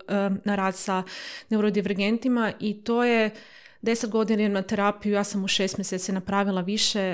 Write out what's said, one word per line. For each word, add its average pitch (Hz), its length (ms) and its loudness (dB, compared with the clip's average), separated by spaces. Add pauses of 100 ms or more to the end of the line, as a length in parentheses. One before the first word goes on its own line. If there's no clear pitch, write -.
a, 202 220 0 (140)
na 208 120 0
rad 190 200 0
sa 185 280 -2 (480)
neurodivergentima 208 1080 2
i 208 160 -2
to 233 280 0
je 226 260 4 (520)
Deset 226 280 0
godina 220 320 2
idem 208 120 2
na 196 80 0
terapiju, 208 520 0
ja 202 100 2
sam 196 200 -2
u 190 40 -2
šest 190 300 0
mjeseci 185 340 -4
napravila 190 500 0
više, 208 380 0 (140)